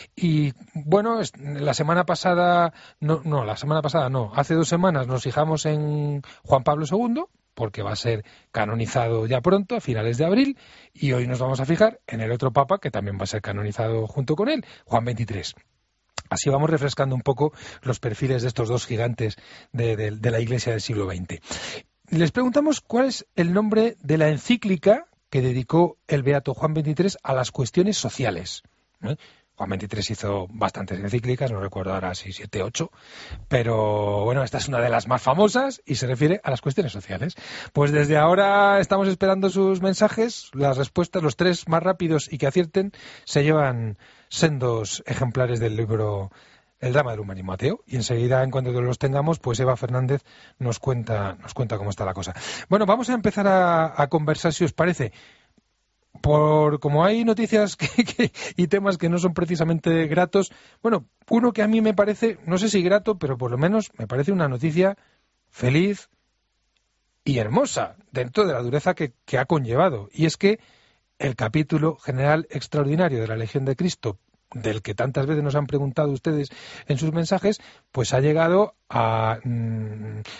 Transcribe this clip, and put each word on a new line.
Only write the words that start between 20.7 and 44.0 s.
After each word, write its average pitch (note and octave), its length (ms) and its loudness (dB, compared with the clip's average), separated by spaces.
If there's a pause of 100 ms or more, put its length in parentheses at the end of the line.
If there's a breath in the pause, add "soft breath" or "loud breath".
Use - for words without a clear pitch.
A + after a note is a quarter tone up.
del G#2+ 80 -4
siglo G#2 260 -4
veinte. F2+ 340 -8 (680 loud breath)
Les D#3+ 220 2
preguntamos B3+ 500 0
cuál B3 240 0
es - 200 -4 (100)
el E3+ 160 2
nombre G#3+ 520 2
de D3+ 160 2
la D3+ 100 4
encíclica G#3 800 2 (240)
que C3+ 100 2
dedicó B2+ 560 2 (100)
el C#3+ 140 2
beato C#3 320 0
Juan D#3 220 -2
veintitrés D#3 480 0
a C#3 100 -2
las B2+ 160 0
cuestiones F3+ 480 0
sociales, - 640 -4 (400)
¿eh? G#2+ 140 -4 (400 soft breath)
Juan F#2 160 -6
veintitrés G2+ 380 -6
hizo G2+ 400 -4
bastantes G2+ 520 -6
encíclicas, B2 500 -2
no G2+ 80 -6
recuerdo F#2+ 340 -6
ahora F#2 220 -6
si - 160 -12
siete, G2+ 320 -8
ocho, A#2 280 -6 (580 loud breath)
pero G#2+ 720 0
bueno, B2 180 0
esta B2+ 160 -4
es B2 120 -6
una B2+ 100 -2
de A#2+ 80 2
las A#2 220 0
más - 120 0
famosas G#3+ 640 2
y - 100 -4
se B2 120 -2
refiere D3 380 2
a - 40 -4
las C3 120 -4
cuestiones C#3+ 320 -2
sociales. G2+ 420 -8 (380 loud breath)
Pues C#3+ 180 4
desde D3 240 4
ahora G3 640 6
estamos G3 300 2
esperando F#3+ 400 2
sus F#3+ 320 2
mensajes, G#3+ 720 0
las C3+ 240 0
respuestas, E3+ 440 -2
los D3+ 140 0
tres F3 320 0
más E3 160 2
rápidos E3+ 480 0
y C#3 60 -6
que C#3+ 100 0
acierten F3+ 460 0 (320 loud breath)
se D3 180 2
llevan C3 540 2 (320 soft breath)